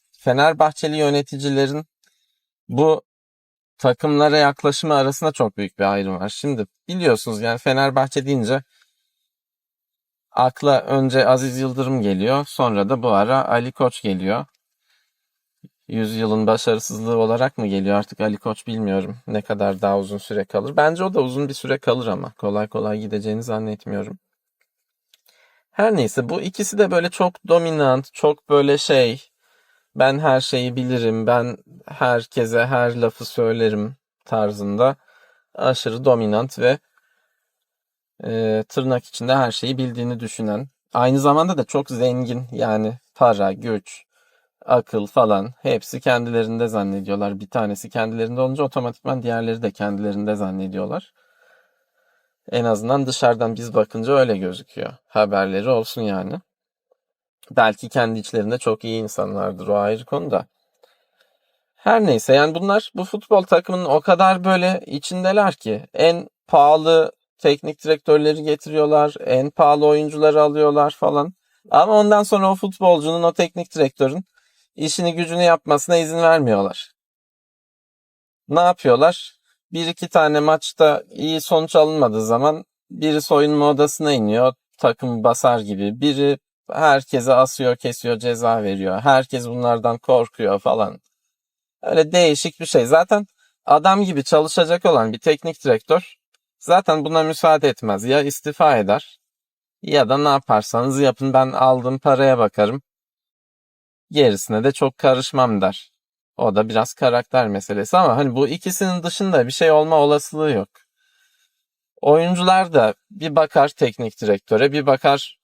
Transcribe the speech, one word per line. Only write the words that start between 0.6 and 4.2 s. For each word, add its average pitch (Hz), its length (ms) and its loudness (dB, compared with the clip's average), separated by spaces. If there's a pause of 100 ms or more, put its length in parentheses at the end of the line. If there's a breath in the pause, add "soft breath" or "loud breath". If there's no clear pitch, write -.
yöneticilerin 143 920 -2 (800)
bu 151 340 0 (760)
takımlara 147 580 2